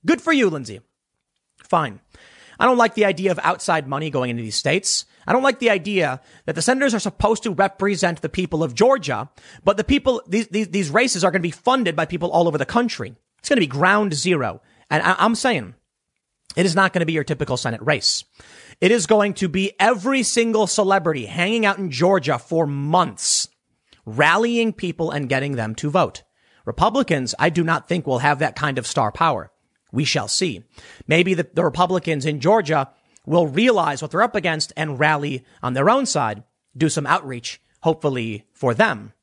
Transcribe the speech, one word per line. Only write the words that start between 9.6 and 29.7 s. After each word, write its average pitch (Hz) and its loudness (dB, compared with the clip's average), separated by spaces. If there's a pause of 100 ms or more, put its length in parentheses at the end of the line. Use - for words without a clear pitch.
but 202 4
the 208 -4
people, 262 0
these, 208 -2
these, 202 -2
these 165 -2
races 196 2
are 185 4
gonna 175 -2
be 170 -2
funded 226 0
by 165 0
people 170 -4
all 170 2
over 151 -2
the 135 -2
country. 220 -2 (240)
It's - -14
gonna 269 4
be 160 4
ground 180 2
zero. 139 -2 (300)
And 151 2
I, 185 2
I'm 220 4
saying 170 -2 (800)
it 180 2
is 165 0
not 190 2
gonna 170 0
be 165 -2
your 151 -2
typical 139 -4
Senate 113 -6
race. - 0 (560)
It 180 4
is 226 2
going 208 4
to 190 -2
be 190 -2
every 233 2
single 220 2
celebrity 170 0
hanging 208 -2
out 196 0
in 185 -6
Georgia 143 2
for 165 -2
months, 143 -2 (560)
rallying 208 2
people 165 -4
and 143 -4
getting 135 -2
them 110 -4
to 147 -4
vote. 151 0 (420)
Republicans, 165 0
I 170 2
do 170 0
not 160 -2
think 170 -2
will 127 0
have 143 2
that 147 -2
kind 143 -2
of 120 -6
star 113 0
power. 135 -2 (400)